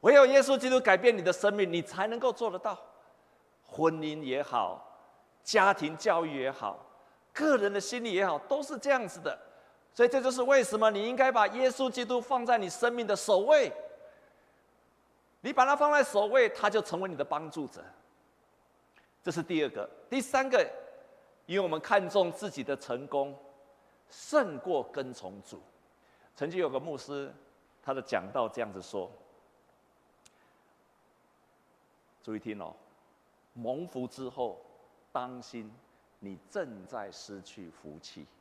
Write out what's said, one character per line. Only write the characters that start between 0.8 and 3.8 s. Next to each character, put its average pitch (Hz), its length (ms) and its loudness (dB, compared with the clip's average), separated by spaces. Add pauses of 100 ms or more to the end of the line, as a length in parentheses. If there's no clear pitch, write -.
变 220 220 4
你 185 40 -4
的 175 120 2
生 202 200 2
命， 202 160 0
你 170 120 -2
才 190 260 -4
能 226 100 -6
够 247 140 0
做 226 180 -4
得 180 80 -8
到。 185 220 -8 (880)
婚 160 280 2